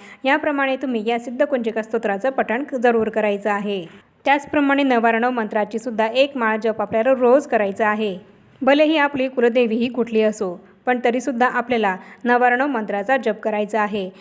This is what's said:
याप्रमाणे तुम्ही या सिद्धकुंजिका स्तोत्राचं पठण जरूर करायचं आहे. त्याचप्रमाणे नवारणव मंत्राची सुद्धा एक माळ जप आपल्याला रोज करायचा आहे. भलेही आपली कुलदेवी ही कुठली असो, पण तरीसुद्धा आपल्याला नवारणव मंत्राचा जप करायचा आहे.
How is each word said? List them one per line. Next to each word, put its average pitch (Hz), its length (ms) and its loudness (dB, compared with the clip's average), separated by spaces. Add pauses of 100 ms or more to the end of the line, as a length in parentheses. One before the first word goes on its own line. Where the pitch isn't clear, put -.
(240)
याप्रमाणे 277 520 0
तुम्ही 254 340 -4
या 233 100 0
सिद्धकुंजिका 240 640 -2
स्तोत्राचं 220 480 -2
पठण 247 340 -2 (200)
जरूर 226 260 2
करायचं 208 420 -2
आहे. 202 340 -4 (400)
त्याचप्रमाणे 285 580 2
नवारणव 233 460 2
मंत्राची 214 500 -4
सुद्धा 220 280 -2
एक 269 300 0
माळ 220 260 0
जप 220 180 -2
आपल्याला 226 320 2
रोज 254 340 4
करायचा 214 400 0
आहे. 208 300 -2 (440)
भलेही 302 360 4
आपली 285 300 0
कुलदेवी 240 480 2
ही 240 120 0
कुठली 233 340 -2
असो, 214 400 -2 (240)
पण 247 200 0
तरीसुद्धा 247 420 0
आपल्याला 233 500 -2 (260)
नवारणव 247 440 4
मंत्राचा 214 500 -2
जप 214 220 -2
करायचा 214 420 -2
आहे. 202 280 -2 (120)